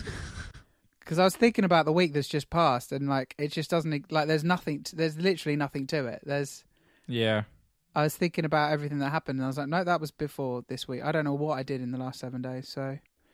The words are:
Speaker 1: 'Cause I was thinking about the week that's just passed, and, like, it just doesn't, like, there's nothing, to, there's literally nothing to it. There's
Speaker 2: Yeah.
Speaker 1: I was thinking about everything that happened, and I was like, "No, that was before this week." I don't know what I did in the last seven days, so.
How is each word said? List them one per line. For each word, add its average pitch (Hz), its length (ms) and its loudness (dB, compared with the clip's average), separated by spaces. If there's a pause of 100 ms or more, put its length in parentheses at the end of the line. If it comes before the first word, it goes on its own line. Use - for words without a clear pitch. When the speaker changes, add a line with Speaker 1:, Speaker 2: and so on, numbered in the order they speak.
(1040)
Speaker 1:
'Cause 160 140 -2
I 185 60 8
was 190 100 6
thinking 233 300 4
about 170 220 6
the 156 60 4
week 170 200 4
that's 143 160 0
just 147 220 -4
passed, 151 420 4
and, 139 160 -2
like, 135 300 0
it 147 120 -2
just 151 200 -4
doesn't, 156 420 0
like, 151 160 2
there's 156 160 2
nothing, 170 400 0
to, - 120 -12
there's 160 220 0
literally 165 380 0
nothing 143 320 -4
to 147 180 -2
it. 113 180 -8
There's 143 400 -4 (440)
Speaker 2:
Yeah. 110 360 2 (500)
Speaker 1:
I 151 100 2
was 151 120 0
thinking 170 280 0
about 151 280 2
everything 147 260 -2
that 143 120 -2
happened, 143 280 -2
and 131 60 -2
I 131 40 -2
was 131 100 -4
like, 143 100 -4
"No, 170 160 2
that 175 180 2
was 151 80 -6
before 131 580 -6
this - 180 -8
week." 123 160 -6
I 147 100 0
don't 156 120 2
know 143 100 0
what 147 240 -2
I 135 40 -2
did 135 180 -4
in 123 120 -6
the 127 60 -4
last 127 220 -8
seven 127 220 -6
days, 127 260 -8
so. 135 300 -6 (360)